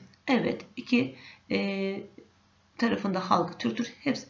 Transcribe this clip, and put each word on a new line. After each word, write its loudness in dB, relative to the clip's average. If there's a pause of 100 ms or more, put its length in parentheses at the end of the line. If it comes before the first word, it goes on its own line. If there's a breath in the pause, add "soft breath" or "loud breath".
(280)
Evet, 2 (100)
iki, 2 (340 loud breath)
e, 0 (800)
tarafında 0
halkı 2
Türktür. -2
Hepsi -2